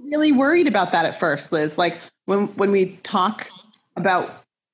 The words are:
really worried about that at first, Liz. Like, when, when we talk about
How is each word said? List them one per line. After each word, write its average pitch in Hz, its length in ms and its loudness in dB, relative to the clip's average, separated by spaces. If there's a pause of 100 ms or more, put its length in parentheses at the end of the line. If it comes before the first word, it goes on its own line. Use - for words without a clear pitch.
really 302 220 2
worried 285 360 4
about 202 260 0
that 170 120 2
at - 140 -6
first, 156 320 -2
Liz. 156 260 -2
Like, 139 220 0 (260)
when, 202 300 0
when 202 160 0
we 185 320 0
talk 202 460 -2 (480)
about 180 340 0 (420)